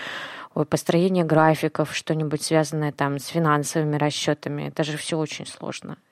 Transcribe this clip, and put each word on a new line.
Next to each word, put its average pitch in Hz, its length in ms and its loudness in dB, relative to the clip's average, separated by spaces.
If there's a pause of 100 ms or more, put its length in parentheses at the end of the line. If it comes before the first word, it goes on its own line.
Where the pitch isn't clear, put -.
(560)
ой, 156 100 2
построение 175 600 2
графиков, 156 680 4
что-нибудь 156 460 -2
связанное, 151 500 0
там, 143 280 -2
с - 80 -12
финансовыми 151 680 2
расчетами. 147 680 -2
Это 143 160 -2
же 151 140 -4
все - 200 -4
очень 151 280 -6
сложно. - 520 -12 (140)